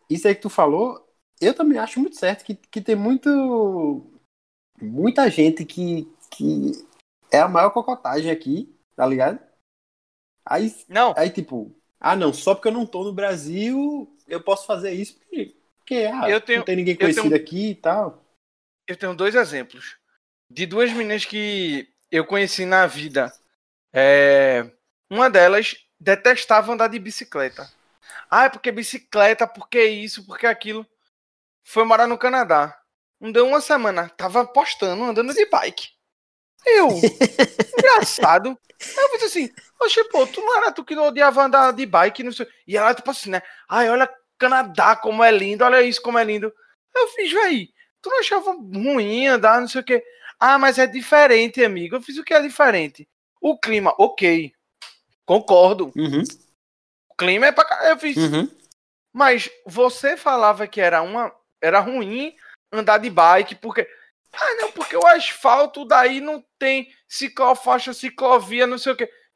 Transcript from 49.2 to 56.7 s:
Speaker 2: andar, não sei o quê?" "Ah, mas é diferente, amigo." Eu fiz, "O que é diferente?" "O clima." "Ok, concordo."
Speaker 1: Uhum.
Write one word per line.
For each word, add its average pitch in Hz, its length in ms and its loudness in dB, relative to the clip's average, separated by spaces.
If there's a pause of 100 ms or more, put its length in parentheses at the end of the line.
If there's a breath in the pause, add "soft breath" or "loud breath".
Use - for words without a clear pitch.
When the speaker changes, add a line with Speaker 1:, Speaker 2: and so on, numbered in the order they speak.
Speaker 2:
andar, 233 340 4
não 247 80 -8
sei 262 120 -8
o 262 40 -14
quê?" 240 200 0 (340 loud breath)
"Ah, 262 200 4
mas 269 200 2
é 262 80 4
diferente, 247 800 4
amigo." 180 320 -4
Eu 247 60 -8
fiz, 285 160 -14
"O 320 60 -14
que 330 100 0
é 294 80 6
diferente?" 208 640 0 (320)
"O 302 180 0
clima." 208 380 0
"Ok, 170 560 2 (720)
concordo." 185 720 4
Speaker 1:
Uhum. 151 260 -2 (880)